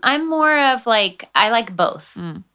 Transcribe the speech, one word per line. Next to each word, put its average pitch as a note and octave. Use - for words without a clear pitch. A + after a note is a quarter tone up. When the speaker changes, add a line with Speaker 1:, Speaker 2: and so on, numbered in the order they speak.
Speaker 1:
I'm D4+
more D4+
of, C4
like, G#3
I G#3+
like A3+
both. E3
Speaker 2:
Mm. F3